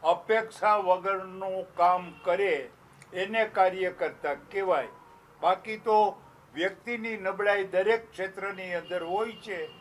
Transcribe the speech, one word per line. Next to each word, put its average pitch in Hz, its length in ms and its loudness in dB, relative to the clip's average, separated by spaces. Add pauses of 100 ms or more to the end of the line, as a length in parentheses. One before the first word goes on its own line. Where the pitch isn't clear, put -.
(120)
અપેક્ષા 220 640 2 (120)
વગરનું 190 680 -2 (220)
કામ 180 260 4 (220)
કરે, 185 260 2 (720)
એને 220 180 0 (160)
કાર્યકર્તા 180 760 0 (180)
કહેવાય. 175 400 0 (460)
બાકી 190 480 0
તો 214 100 6 (560)
વ્યક્તિની 220 720 -6
નબળાઈ 196 480 0
દરેક 220 380 2
ક્ષેત્રની 190 680 -8
અંદર 170 240 -6
હોય 208 400 -4
છે. 190 160 -8 (200)